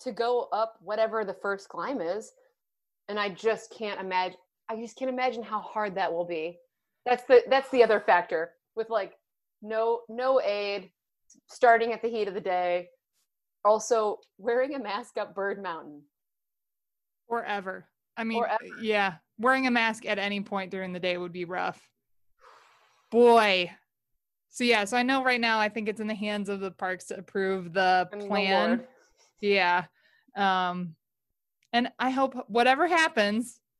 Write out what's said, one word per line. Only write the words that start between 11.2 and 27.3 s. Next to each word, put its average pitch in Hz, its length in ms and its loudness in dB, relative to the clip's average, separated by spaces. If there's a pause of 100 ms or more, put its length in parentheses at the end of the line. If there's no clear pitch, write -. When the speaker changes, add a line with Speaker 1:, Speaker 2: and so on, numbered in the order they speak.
Speaker 1:
starting 233 440 6
at 214 100 -6
the 226 60 -2
heat 220 200 -2
of 185 60 -6
the 202 60 -6
day, 180 500 0 (760)
also 214 540 2 (200)
wearing 254 360 -2
a 277 40 -8
mask 220 400 -8
up 190 160 -8
Bird 196 260 -4
Mountain. 147 420 -10 (1200)
Speaker 2:
Or 233 180 -4
ever. 185 440 -8 (280)
I 233 60 -6
mean, 226 160 -4
Speaker 1:
Or 233 80 0
ever. - 180 -4 (160)
Speaker 2:
yeah, 208 340 0 (240)
wearing 262 280 2
a 254 60 2
mask 226 340 0
at 208 140 -2
any 202 220 -2
point 190 280 -6
during 190 220 -8
the 180 80 -8
day 180 160 -2
would 175 160 -8
be 175 120 -8
rough. 180 380 -6 (1300)
Boy. 214 600 6 (800)
So, - 140 -4
yeah, 226 200 4
so 202 120 -2
I 247 60 2
know 262 200 2
right 254 180 2
now 226 200 2
I 214 80 2
think 214 200 -6
it's 214 120 -6
in 214 60 -6
the 214 80 -6
hands 208 340 -4
of 202 120 -6
the 190 100 -6
parks 185 360 -8
to - 120 -12
approve 190 540 -4